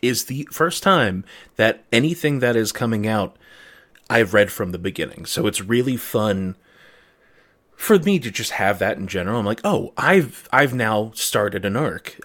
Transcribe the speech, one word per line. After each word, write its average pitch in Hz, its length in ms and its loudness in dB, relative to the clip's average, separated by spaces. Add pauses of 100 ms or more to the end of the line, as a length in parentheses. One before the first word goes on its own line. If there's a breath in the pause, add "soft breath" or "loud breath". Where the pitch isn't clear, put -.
is 120 240 0
the 135 260 -10
first - 320 -2
time 113 420 2 (320 loud breath)
that 110 360 2
anything 147 460 2
that 120 180 2
is 110 160 0
coming 113 340 -2
out 107 300 -2 (720 loud breath)
I've 113 260 2
read 104 160 6
from 92 220 -6
the 87 60 -8
beginning. 87 480 -6
So - 200 -2
it's 104 140 -2
really 120 360 0
fun 101 600 -2 (1200 soft breath)
for 214 220 4
me 185 220 2
to 120 100 -8
just - 220 -8
have 98 260 0
that 98 180 -2
in 95 100 -8
general. 95 320 -4
I'm 110 80 -2
like, 110 180 -2
"Oh, 202 320 -2
I've, 170 560 2
I've 135 220 4
now 110 400 0
started 101 500 -2
an 101 120 -2
arc. 120 480 -4